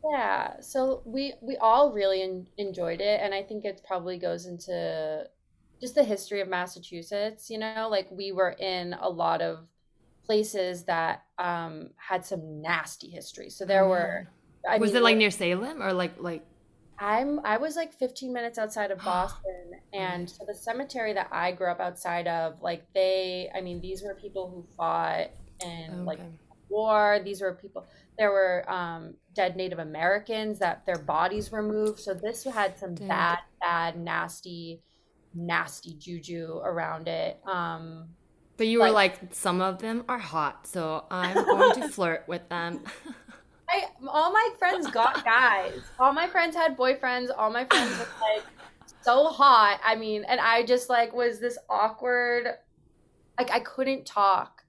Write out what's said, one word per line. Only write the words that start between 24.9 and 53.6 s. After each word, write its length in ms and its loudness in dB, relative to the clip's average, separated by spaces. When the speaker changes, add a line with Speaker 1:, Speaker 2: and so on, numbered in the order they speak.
Speaker 1:
in, 400 -10
like, 140 -6
Speaker 2:
Okay. 100 -16
Speaker 1:
war. 540 4
These 180 -8
were 140 -2
people, 320 -16
there 120 6
were, 400 4
um, 440 -6
dead 220 0
Native 240 -4
Americans 800 -2
that 260 0
their 140 0
bodies 520 0
were 120 -4
moved. 360 -2
So 140 -6
this 300 -6
had 340 -2
some 180 -8
Speaker 2:
Dang. 140 -10
Speaker 1:
bad, 300 2
bad, 380 0
nasty, 840 -8
nasty 640 -4
juju 680 -10
around 440 -4
it. 400 -6
Um, 600 -6
Speaker 2:
But 100 2
you 120 4
were 120 8
Speaker 1:
like 0 -
Speaker 2:
like, 420 4
"Some 280 0
of 180 -2
them 280 -6
are 120 -4
hot, 480 -4
so 420 -4
I'm 360 0
going 280 8
to 100 -2
Speaker 1:
<laughs> 0 -
Speaker 2:
flirt 440 -2
with 220 -8
them." 340 -6
<laughs> 100 -16
Speaker 1:
I, 160 0
all 240 2
my 180 4
friends 280 2
got 360 2
Speaker 2:
<laughs> 0 -
Speaker 1:
guys. 760 4
All 140 8
my 140 0
friends 280 2
had 220 4
boyfriends. 580 2
All 160 2
my 140 -2
friends 320 4
were, 80 -6
Speaker 2:
<laughs> 300 0
Speaker 1:
like, 100 -6
so 260 6
hot. 560 8
I 120 4
mean, 300 -4
and 160 2
I 240 4
just, 240 2
like, 240 2
was 260 0
this 180 -4
awkward, 800 2
like, 120 0
I 100 4